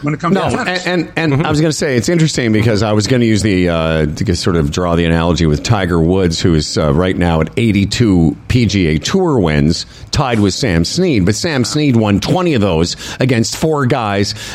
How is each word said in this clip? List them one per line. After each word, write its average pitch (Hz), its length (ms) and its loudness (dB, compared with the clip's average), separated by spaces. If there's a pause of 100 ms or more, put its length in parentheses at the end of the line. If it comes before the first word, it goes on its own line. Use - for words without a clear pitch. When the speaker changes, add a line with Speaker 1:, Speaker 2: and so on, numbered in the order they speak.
Speaker 1:
when 151 80 -2
it 147 80 -6
comes 190 140 0
Speaker 2:
No, 185 140 0
Speaker 1:
to - 60 -2
tennis. 180 320 -4
Speaker 2:
and, 180 140 0
and, - 160 -8
and 160 160 0
Speaker 3:
Mm-hmm. 139 120 2
Speaker 2:
I 147 40 -2
was 151 100 0
gonna 156 140 2
say, 143 240 -2
it's 113 100 0
interesting 156 460 0
because 107 280 2
I 107 120 0
was 107 140 0
gonna 123 180 2
use 110 160 2
the, 92 260 2
uh, 80 380 0
to 85 320 -2
sort 92 180 0
of 73 160 0
draw 87 240 -2
the 85 80 2
analogy 82 440 0
with 76 160 0
Tiger 90 360 0
Woods, 87 400 2
who 90 140 2
is, 76 240 -2
uh, 76 160 2
right 90 240 0
now 85 240 0
at 80 160 -2
eighty-two 101 800 2 (100)
P 127 200 2
G 95 200 0
A 78 120 0
Tour 175 380 0
wins, 78 480 0 (260)
tied 120 280 0
with 101 140 2
Sam 85 320 0
Snead. 143 400 0
But 107 100 -2
Sam 139 300 -2
Snead 147 320 0
won 104 240 2
twenty 180 320 0
of 117 80 0
those 87 340 0 (240)
against 120 380 0
four 151 280 0
guys 107 480 -2 (220)